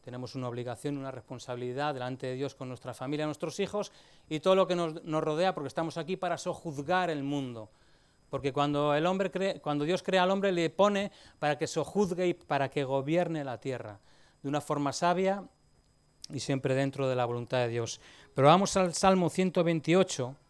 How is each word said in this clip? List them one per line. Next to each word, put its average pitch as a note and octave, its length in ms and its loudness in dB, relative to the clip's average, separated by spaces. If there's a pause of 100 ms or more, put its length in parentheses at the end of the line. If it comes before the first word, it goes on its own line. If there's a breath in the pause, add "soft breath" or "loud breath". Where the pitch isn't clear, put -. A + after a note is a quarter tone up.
Tenemos B2 320 -12
una B2+ 120 -6
obligación, B2 500 -6
una C3+ 140 -8
responsabilidad B2 800 -6
delante B2+ 340 -6
de B2+ 80 -4
Dios C3+ 200 -6
con B2+ 140 -10
nuestra B2 240 -10
familia, D3 320 -4
nuestros D3+ 340 -6
hijos G3+ 320 -4 (380 soft breath)
y D#3 100 -4
todo F#3+ 160 6
lo F#3+ 100 6
que F3 80 0
nos, E3+ 300 -2
nos D#3 180 0
rodea, D#3+ 320 2
porque C#3+ 140 -6
estamos E3 300 -4
aquí E3+ 180 -4
para E3+ 220 -4
sojuzgar E3+ 720 -2
el D3 140 -4
mundo. C3 460 -6 (600 soft breath)
Porque C3 240 -4
cuando D3 420 2
el D#3 100 2
hombre F#3+ 240 2
cre-, F#3 300 -2
cuando D3 240 -2
Dios F3 200 0
crea F#3 200 2
al F#3 80 4
hombre, G3 220 2
le E3 160 2
pone G3+ 420 2 (280 loud breath)
para D3 180 0
que D#3 100 -2
sojuzgue F3+ 580 0
y F3 80 2
para C#3 360 -2
que C#3 160 -2
gobierne D3+ 580 0
la B2 160 -8
tierra A2 400 -8 (420 soft breath)
de C#3+ 60 -6
una C#3+ 140 0
forma C#3+ 320 0
sabia F#3 500 2 (880)
y C#3 100 -6
siempre C3+ 340 0
dentro C3+ 360 0
de B2+ 80 0
la B2 80 2
voluntad A#2+ 320 -4
de B2 100 2
Dios. A#2 320 -4 (340 loud breath)
Pero C3+ 140 6
vamos F#3 300 6
al F3+ 160 2
Salmo F#3+ 360 4
ciento F#3 320 2
veintiocho. D#3+ 760 2 (120)